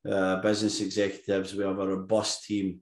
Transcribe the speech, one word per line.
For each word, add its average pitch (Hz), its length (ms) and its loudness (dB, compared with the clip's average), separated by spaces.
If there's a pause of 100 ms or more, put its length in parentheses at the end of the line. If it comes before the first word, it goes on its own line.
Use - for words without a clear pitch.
uh, 95 320 2
business 104 400 2
executives. 98 720 0
We 98 100 -2
have 95 160 -2
a 95 80 0
robust 98 560 0
team 95 380 -2